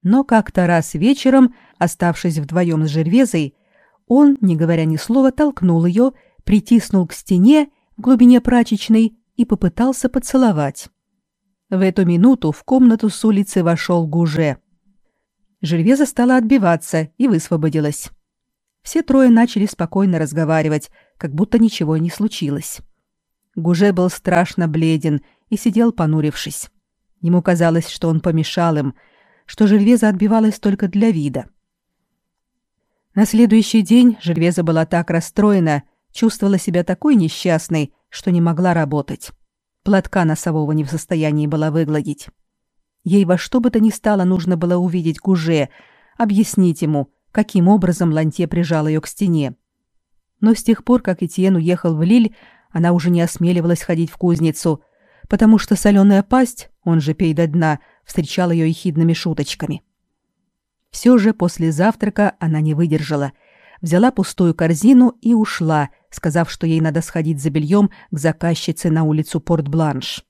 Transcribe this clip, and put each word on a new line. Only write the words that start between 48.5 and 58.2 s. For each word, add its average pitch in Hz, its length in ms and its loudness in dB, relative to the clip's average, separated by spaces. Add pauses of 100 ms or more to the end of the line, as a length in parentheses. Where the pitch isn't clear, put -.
её 156 140 -2
к - 60 -18
стене. 156 480 -2 (840)
Но 220 120 4
с - 100 -4
тех 226 200 0
пор, 240 180 0
как 180 220 -4
Этьен 185 320 0
уехал 170 400 -2
в 156 80 -2
Лиль, 220 320 2 (360)
она 170 200 0
уже 175 180 0
не 175 120 2
осмеливалась 170 600 0
ходить 165 300 -4
в - 60 -20
кузницу, 160 680 -2 (440)
потому 214 300 4
что - 180 0
солёная 202 480 4
пасть, 247 460 -2 (140)
он 165 180 0
же 151 120 -4
пей 160 200 -2
до 165 140 0
дна, 156 320 -2 (260)
встречал 175 460 -4